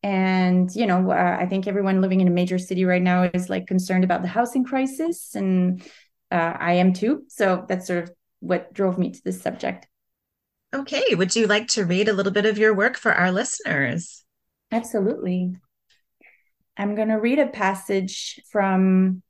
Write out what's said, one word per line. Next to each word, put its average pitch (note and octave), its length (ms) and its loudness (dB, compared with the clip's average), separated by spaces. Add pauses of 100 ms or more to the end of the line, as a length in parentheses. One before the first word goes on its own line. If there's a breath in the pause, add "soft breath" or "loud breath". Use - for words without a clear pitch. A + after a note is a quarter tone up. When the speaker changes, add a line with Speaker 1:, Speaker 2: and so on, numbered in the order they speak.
Speaker 1:
And, F#3 720 2
you A3 120 0
know, F#3 240 2
uh, F3+ 300 2
I F3+ 60 -2
think F#3+ 200 -4
everyone F#3+ 340 0
living F#3+ 200 2
in F#3 80 4
a - 20 4
major F3+ 280 0
city F#3 260 -2
right F3+ 180 2
now F3+ 220 2 (100)
is, F3+ 140 -2
like, F#3 180 -4
concerned F#3 380 0
about F3+ 180 0
the F3+ 60 -4
housing A#3+ 340 0
crisis, C4+ 720 -4
and, F#3 480 0 (480 loud breath)
uh, E3+ 280 0
I F3 160 0
am F#3 180 4
too. A3 360 -2
So F#3 380 0
that's F#3 200 -4
sort F3 180 -2
of F3 80 -18 (280)
what F3 320 -4
drove F#3 260 0
me F3+ 120 0
to - 140 -18
this F#3 160 -6
subject. - 480 -8 (840)
Speaker 2:
Okay, C#4 420 -2
would F3+ 200 0
you A3+ 120 2
like G#3 220 0
to G#3 160 0
read F#3 240 0
a G#3+ 40 2
little G3 180 0
bit G3+ 160 2
of G#3+ 120 0
your G#3+ 160 4
work A3 220 0
for - 160 0
our F#3 200 2
listeners? E3+ 920 -4 (460)
Speaker 1:
Absolutely. F#3 880 -2 (1200 soft breath)
I'm G#3 180 -2
gonna A3 240 0
read A#3+ 200 2
a D4+ 100 4
passage G3 880 -4 (120)
from F#3+ 800 2